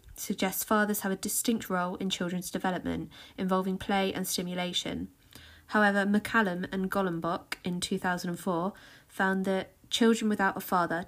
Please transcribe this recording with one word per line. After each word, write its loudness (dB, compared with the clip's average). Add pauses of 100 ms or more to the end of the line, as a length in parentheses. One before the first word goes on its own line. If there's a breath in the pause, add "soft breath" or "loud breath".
(160)
suggests -4
fathers 2
have -2
a -2
distinct -2
role -2
in -4
children's -4
development, -2 (300 loud breath)
involving 0
play 0
and -4
stimulation. -4 (640 loud breath)
However, 4
McCallum 2
and -2
Golombok -2
in -4
two -2
thousand -2
and -4
four -2 (340 loud breath)
found 2
that 0 (180)
children 6
without 2
a -6
father 0